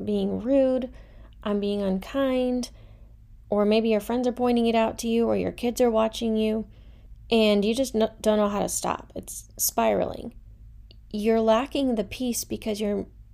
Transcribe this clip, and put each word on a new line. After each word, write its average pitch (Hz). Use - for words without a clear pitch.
being 202
rude. 262
I'm 208
being 202
unkind." 247
Or 208
maybe 220
your 214
friends 240
are 247
pointing 240
it 226
out 226
to 233
you, 226
or 214
your 185
kids 233
are 240
watching 220
you, 220
and 214
you 220
just 254
no-, 220
don't 214
know 208
how 202
to -
stop. -
It's -
spiraling. -
You're 220
lacking 247
the 214
peace 240
because 214
you're 202